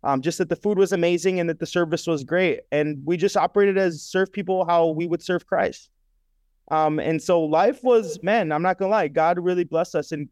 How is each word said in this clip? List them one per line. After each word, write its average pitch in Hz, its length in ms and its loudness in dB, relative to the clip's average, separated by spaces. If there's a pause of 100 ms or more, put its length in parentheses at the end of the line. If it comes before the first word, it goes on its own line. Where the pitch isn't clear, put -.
um, 135 180 0
just 160 160 -4
that 175 100 -2
the 165 80 -2
food 208 220 -2
was 190 140 4
amazing 175 480 0
and 170 100 -2
that 156 80 -4
the 160 80 -6
service 170 400 -2
was 156 160 0
great. 165 380 0 (100)
And 151 340 -2
we 170 120 0
just 190 200 0
operated 196 420 2
as 175 220 0
serve 190 320 -2
people 185 320 -2
how 170 240 4
we 160 200 -2
would 170 140 -2
serve 180 240 -2
Christ. - 440 -4 (800)
Um, 156 300 0
and 160 200 -2
so 170 220 2
life 170 400 0
was, 226 400 2
man, 185 300 0
I'm 156 100 -2
not 180 160 0
gonna 196 140 0
lie, 196 160 2
God 160 320 2
really 180 240 0
blessed 165 320 -2
us 151 160 -4
and 147 200 -8